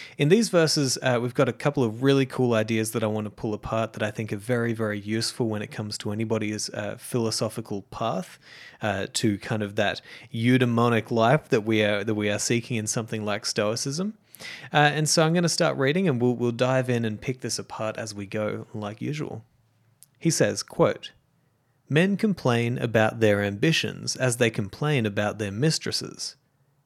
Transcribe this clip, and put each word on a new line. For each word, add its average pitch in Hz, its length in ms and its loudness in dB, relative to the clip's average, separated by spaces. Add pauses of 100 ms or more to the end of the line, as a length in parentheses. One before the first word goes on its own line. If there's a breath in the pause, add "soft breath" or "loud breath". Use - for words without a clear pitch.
(180 loud breath)
in 151 120 4
these 208 200 4
verses, 156 540 2
uh, 123 180 2
we've 123 140 -4
got 135 120 4
a 117 60 -2
couple 143 300 0
of 113 180 -2
really 135 240 4
cool 123 300 2
ideas 110 380 2
that 113 100 0
I 107 40 0
want 107 180 -2
to 107 40 -8
pull 107 240 -6
apart 110 400 -2
that 110 80 -8
I 107 80 -2
think 110 240 -6
are 107 40 -4
very, 117 360 -2
very 107 260 -4
useful 110 480 -2
when 107 140 -4
it 107 80 -8
comes 104 300 -8
to 110 120 -6
anybody's, 107 600 -2
uh, 104 260 -6
philosophical 110 880 -4
path, 156 560 -6 (420 loud breath)
uh, 98 320 -2
to 104 240 2
kind 110 240 -4
of 101 140 -6
that 101 260 0 (320 loud breath)
eudaimonic 120 760 4
life 120 380 4
that 107 160 2
we 110 180 4
are, 104 200 0
that 110 120 0
we 104 160 0
are 104 80 -2
seeking 120 380 -2
in 107 100 -4
something 110 360 -4
like 104 220 -4
Stoicism. 139 720 -2 (560 loud breath)
Uh, 156 40 4
and 147 300 4
so 165 160 4
I'm 160 120 2
gonna 175 120 2
start 151 300 0
reading 156 320 2
and 123 100 0
we'll, 123 160 4
we'll 120 160 0
dive 127 380 2
in 117 160 0
and 107 160 -4
pick 127 200 -6
this 117 180 -6
apart 110 380 -8
as 107 180 -10
we 101 100 -8
go, 107 480 -4
like 107 260 -8
usual. 131 460 -8 (720)
He 165 140 0
says, 104 320 0
quote, - 480 0 (760)
"Men 180 300 4
complain 120 640 2
about 113 400 2
their 104 240 6
ambitions 107 720 -2
as 127 220 0
they 120 120 4
complain 120 560 -2
about 104 320 -2
their 104 140 -4
mistresses. - 880 -2 (480)